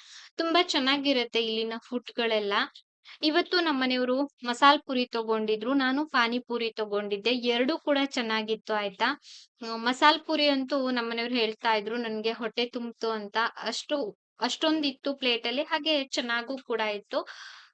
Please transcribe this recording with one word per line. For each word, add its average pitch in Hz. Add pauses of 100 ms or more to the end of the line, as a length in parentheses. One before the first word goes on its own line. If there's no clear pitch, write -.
(360)
ತುಂಬಾ 330
ಚೆನ್ನಾಗಿರತ್ತೆ 269
ಇಲ್ಲಿನ 226 (160)
ಫುಡ್ಗಳೆಲ್ಲ. 226 (680)
ಇವತ್ತು 330
ನಮ್ಮನೆಯವರು 262 (140)
ಮಸಾಲ್ 277
ಪುರಿ 254
ತಗೊಂಡಿದ್ರು, 220
ನಾನು 269
ಪಾನಿಪುರಿ 240
ತಗೊಂಡಿದ್ದೆ. 208
ಎರಡೂ 247
ಕೂಡ 285
ಚೆನ್ನಾಗಿತ್ತು, 220
ಆಯ್ತಾ. 214 (440)
ಹ್ಮ್, 226
ಮಸಾಲ್ 302
ಪುರಿ 302
ಅಂತೂ 269
ನಮ್ಮನೆಯವ್ರು 233
ಹೇಳ್ತಾ 220
ಇದ್ರು, 214
"ನನ್ಗೆ 220
ಹೊಟ್ಟೆ 233
ತುಂಬ್ತು" 233
ಅಂತ. 214 (260)
ಅಷ್ಟು, 233 (240)
ಅಷ್ಟೊಂದಿತ್ತು 285
ಪ್ಲೇಟಲ್ಲಿ, 247
ಹಾಗೆ 311
ಚೆನ್ನಾಗೂ 240
ಕೂಡ 240
ಇತ್ತು. 214 (480)